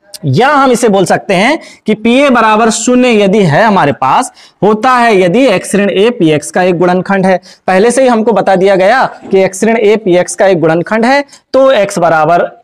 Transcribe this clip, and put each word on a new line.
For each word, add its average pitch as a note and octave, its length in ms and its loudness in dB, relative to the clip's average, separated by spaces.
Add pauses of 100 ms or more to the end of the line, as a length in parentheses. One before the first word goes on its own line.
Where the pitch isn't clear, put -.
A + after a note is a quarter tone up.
(220)
या D#3+ 260 0
हम C#4 240 0
इसे A#3 160 0
बोल G3 180 0
सकते F#3+ 280 -2
हैं A#3 240 0 (280)
कि G#3+ 100 0
पीए B3 340 0
बराबर A3 420 2
शून्य B3 420 0
यदि G#3 280 2
है E3 220 0
हमारे F3 300 0
पास, E3+ 380 -2 (300)
होता G#3+ 300 0
है A#3 240 2
यदि F#3 300 2
X F#3+ 280 -2
ऋण G3+ 160 0
ए G3+ 200 0
पी E3 200 0
X D3 200 -4
का F#3 120 -2
एक F3+ 160 0
गुणनखंड F#3 480 -2
है। F#3 140 0 (260)
पहले F#3+ 240 2
से A#3+ 120 0
ही B3+ 60 2
हमको A3+ 240 0
बता F#3+ 240 0
दिया F#3+ 200 2
गया G#3 280 0 (260)
कि F#3+ 100 2
X F#3+ 240 -2
ऋण A3+ 120 0
ए G#3+ 200 0
पी F#3+ 200 -2
X F3 200 -2
का G3+ 100 0
एक F3+ 140 0
गुणनखंड E3+ 440 -2
है, C#4 200 0 (280)
तो C4+ 200 2
X G3 260 -2
बराबर E3 500 0 (160)